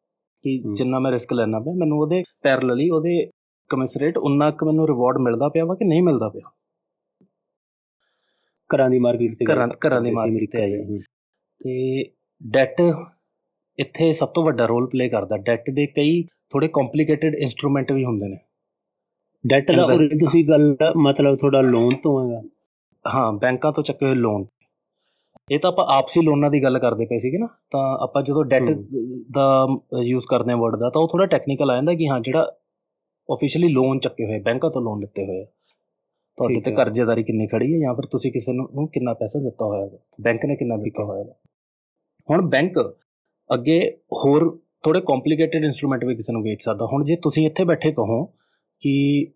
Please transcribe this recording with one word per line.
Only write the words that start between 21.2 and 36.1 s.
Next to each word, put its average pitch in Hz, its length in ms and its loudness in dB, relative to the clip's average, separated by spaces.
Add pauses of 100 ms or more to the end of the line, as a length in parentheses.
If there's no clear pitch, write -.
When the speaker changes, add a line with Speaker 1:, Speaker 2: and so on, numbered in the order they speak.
Speaker 2:
ਤੁਹਾਡਾ 139 240 2
ਲੋਨ 123 360 4
ਤੋਂ 139 280 0
ਹੈਗਾ? 117 240 -8 (680)
Speaker 1:
ਹਾਂ, 123 180 0
ਬੈਂਕਾਂ 127 400 0
ਤੋਂ 147 100 -2
ਚੱਕੇ 139 240 -2
ਹੋਏ 131 80 2
ਲੋਨ। 107 300 0 (1040)
ਇਹ 139 80 0
ਤਾਂ 180 120 2
ਆਪਾਂ 175 160 0 (120)
ਆਪਸੀ 135 220 0
ਲੋਨਾਂ 147 300 2
ਦੀ 143 120 2
ਗੱਲ 131 160 2
ਕਰਦੇ 117 280 -2
ਪਏ 117 120 -4
ਸੀਗੇ 127 200 -4
ਨਾ, 233 100 -4 (220)
ਤਾਂ 135 320 -2
ਆਪਾਂ 139 200 -2
ਜਦੋਂ 143 220 0
ਡੈਟ 127 260 2
Speaker 2:
ਹੂੰ। 101 160 -2 (440)
Speaker 1:
ਦਾ 135 360 4 (380)
ਯੂਜ਼ 123 220 -2
ਕਰਦੇ 120 240 0
ਹਾਂ 120 80 0
ਵਰਡ 113 180 0
ਦਾ, 117 140 -2
ਤਾਂ 156 120 2
ਉਹ 165 60 2
ਥੋੜ੍ਹਾ 175 180 0
ਟੈਕਨੀਕਲ 139 440 0
ਆ 123 40 2
ਜਾਂਦਾ 147 200 0
ਕਿ 160 140 -2
ਹਾਂ, 131 120 0
ਜਿਹੜਾ 139 360 -2 (760)
ਆਫੀਸ਼ੀਅਲੀ 156 360 0
ਲੋਨ 135 300 2
ਚੱਕੇ 123 280 -4
ਹੋਏ, 107 140 -4
ਬੈਂਕਾਂ 120 300 -2
ਤੋਂ 131 120 -4
ਲੋਨ 107 180 -6
ਲਿੱਤੇ 98 260 -8
ਹੋਏ 95 160 -8
ਆ, - 20 -14
ਤੁਹਾਡੇ - 1120 -8